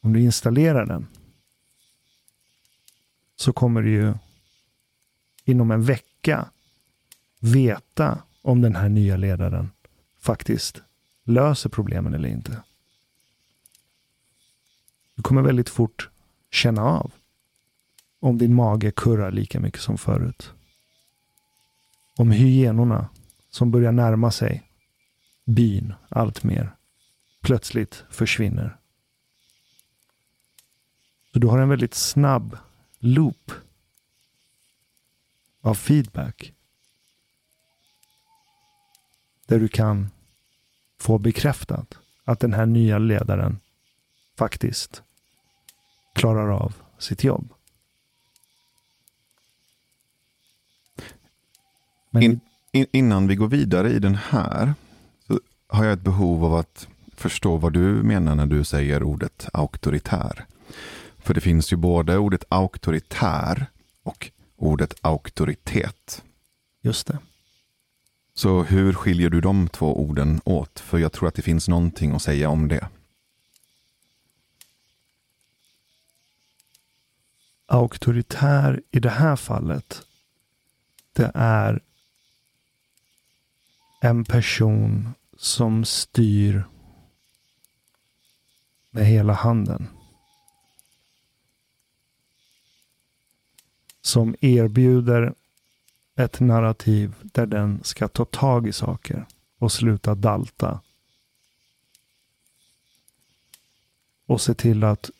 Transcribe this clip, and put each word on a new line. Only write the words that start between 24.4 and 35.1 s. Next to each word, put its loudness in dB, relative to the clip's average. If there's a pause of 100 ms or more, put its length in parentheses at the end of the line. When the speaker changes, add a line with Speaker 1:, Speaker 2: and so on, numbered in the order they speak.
Speaker 1:
byn 0 (140)
allt -4
mer -4 (640)
plötsligt -4
försvinner. -4 (2500)
Så 0
du 4
har 4
en 2
väldigt 0
snabb -2 (400)
loop 0 (2000)